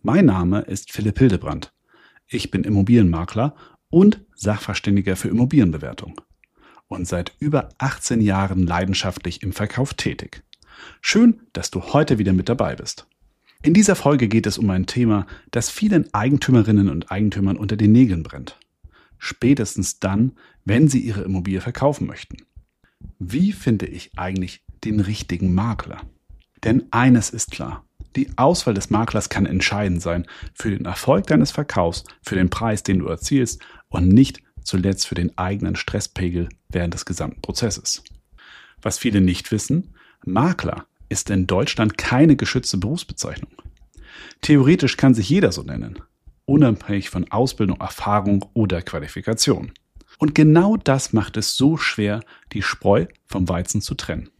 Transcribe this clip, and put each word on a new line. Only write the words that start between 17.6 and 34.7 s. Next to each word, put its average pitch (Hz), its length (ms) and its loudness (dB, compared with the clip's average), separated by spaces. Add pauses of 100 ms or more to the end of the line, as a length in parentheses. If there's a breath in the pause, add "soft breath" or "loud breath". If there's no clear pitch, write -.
den 107 160 4
Nägeln 107 320 6
brennt. 69 340 -14 (600 soft breath)
Spätestens - 840 -2
dann, 104 320 0 (320 soft breath)
wenn 127 240 4
sie 131 100 2
ihre 101 220 -4
Immobilie 95 400 -4
verkaufen 135 440 -2
möchten. - 300 -14 (840)
Wie 160 360 -2
finde 107 320 -2
ich - 320 -16
eigentlich 92 460 -6 (200)
den 107 160 -2
richtigen 92 560 -2
Makler? 101 460 -4 (640)
Denn 110 260 2
eines 120 380 4
ist - 200 -8
klar, - 360 -10 (320)
die 131 180 -2
Auswahl 131 380 2
des 98 160 -6
Maklers 110 400 -2
kann 98 160 0
entscheidend 90 560 -2
sein 85 260 -4 (260 loud breath)
für - 160 -6
den 98 160 -4
Erfolg 139 420 0
deines 156 240 4
Verkaufs, 90 520 -2 (180 loud breath)
für - 140 -8
den 92 140 2
Preis, 110 340 -4
den 92 160 0
du 73 80 -4
erzielst 120 540 -2 (260 loud breath)
und 90 220 0
nicht 127 340 6 (180)
zuletzt 95 460 -2